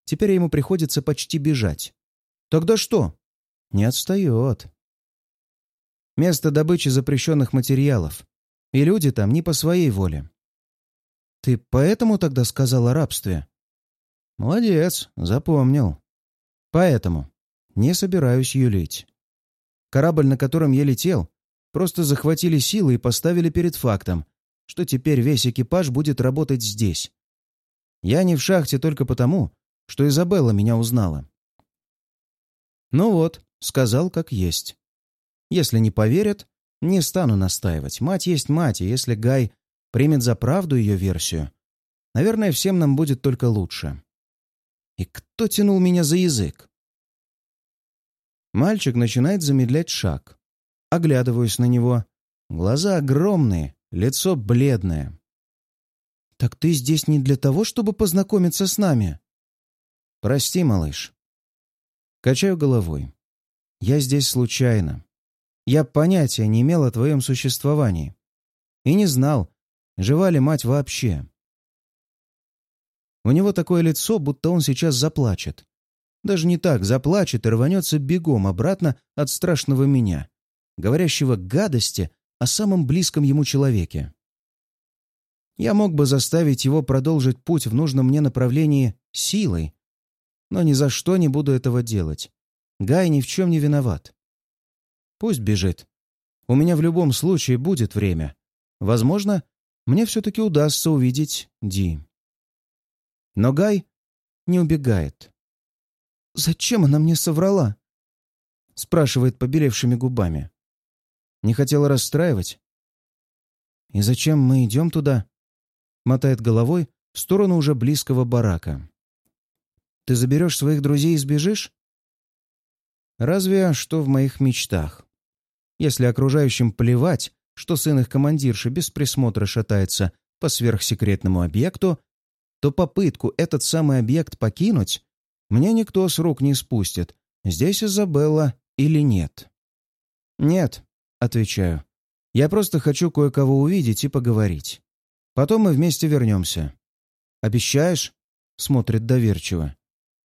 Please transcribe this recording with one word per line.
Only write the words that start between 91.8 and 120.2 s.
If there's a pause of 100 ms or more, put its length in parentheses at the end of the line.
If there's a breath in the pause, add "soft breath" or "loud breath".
делать. (460)
Гай
ни
в
чём
не
виноват. (1040)
Пусть
бежит. (600)
У
меня
в
любом
случае
будет
время. (460)
Возможно, (420)
мне
всё-таки
удастся
увидеть (100)
Ди. (1300)
Но
Гай (600)
не
убегает. (1040)
"Зачем
она
мне
соврала?" (1000)
спрашивает
побелевшими
губами. (920)
"Не
хотела
расстраивать". (1300)
"И
зачем
мы
идём
туда?" (800)
мотает
головой (240)
в
сторону
уже
близкого
барака. (1200)
"Ты
заберёшь